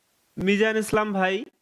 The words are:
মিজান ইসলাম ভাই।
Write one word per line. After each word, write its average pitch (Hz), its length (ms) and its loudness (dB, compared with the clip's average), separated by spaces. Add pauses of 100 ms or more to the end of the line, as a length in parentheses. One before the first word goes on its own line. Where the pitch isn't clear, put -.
(380)
মিজান 208 380 2
ইসলাম 214 360 -2
ভাই। 196 320 -2 (180)